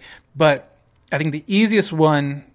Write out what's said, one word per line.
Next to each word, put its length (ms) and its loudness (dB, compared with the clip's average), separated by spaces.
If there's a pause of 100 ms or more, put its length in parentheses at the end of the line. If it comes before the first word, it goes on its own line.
(360)
But 360 0 (380)
I 80 -4
think 140 -2
the 160 -10
easiest 440 0
one 520 0 (100)